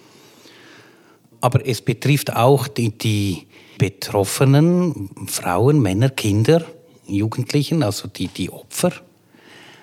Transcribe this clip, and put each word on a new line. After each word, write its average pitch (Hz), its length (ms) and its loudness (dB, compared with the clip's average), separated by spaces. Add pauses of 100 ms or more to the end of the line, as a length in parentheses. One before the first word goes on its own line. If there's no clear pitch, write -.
(1400)
Aber - 240 0
es 131 180 -4
betrifft 131 520 -2
auch 127 320 4
die, 117 300 -4
die 101 500 -2 (300)
Betroffenen, 139 1300 0 (160)
Frauen, 117 560 2
Männer, 101 260 2
Kinder, 117 560 2 (420)
Jugendlichen, 113 760 -2
also 104 260 -4
die, 95 200 -8
die 92 220 -8
Opfer, - 420 -4 (920)